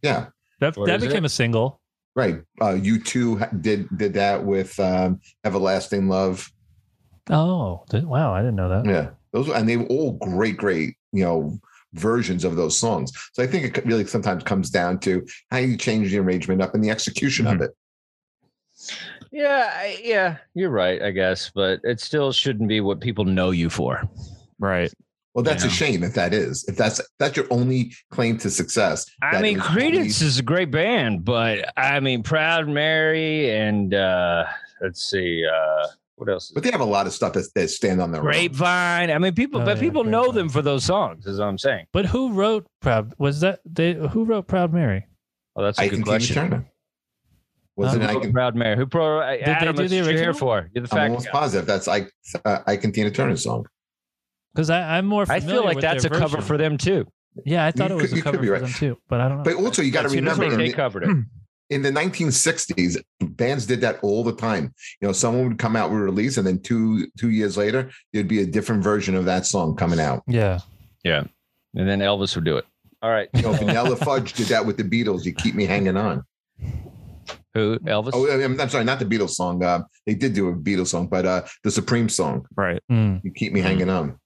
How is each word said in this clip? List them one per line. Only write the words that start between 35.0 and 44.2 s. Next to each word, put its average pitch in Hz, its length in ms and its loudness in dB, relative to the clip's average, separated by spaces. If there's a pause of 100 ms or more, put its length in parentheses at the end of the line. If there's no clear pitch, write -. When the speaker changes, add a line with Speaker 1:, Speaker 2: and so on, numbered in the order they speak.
Speaker 3:
see, 87 360 -2
uh, 78 420 0 (280)
what - 140 -8
else 92 160 -4
is - 60 -18
Speaker 1:
But 151 120 -6
they 247 80 0
have 208 80 0
a 131 60 0
lot 101 200 0
of 90 60 -6
stuff 95 220 -4
that, - 220 -4
that 90 140 0
stand 92 320 0
on 85 120 -2
their 78 80 -4
own. 76 60 0
Speaker 3:
Grapevine. 175 840 0
I 151 60 0
mean, 180 160 0
people, 262 280 -2
Speaker 2:
Oh, - 40 0
Speaker 3:
but 202 100 2
Speaker 2:
yeah, 208 60 -4
Speaker 3:
people 302 240 0
know 226 180 2
Speaker 2:
Grapevine. 254 120 2
Speaker 3:
them 180 140 0
for 139 120 0
those 139 240 0
songs, 143 400 -2
is 98 140 -6
what 104 80 0
I'm 98 100 -4
saying. 95 340 -2
Speaker 2:
But 190 140 0
who 254 260 -2
wrote 208 340 0 (160)
Proud? 113 360 0
Was 143 240 0
that 180 240 0
they? 170 300 0
Who 160 280 -2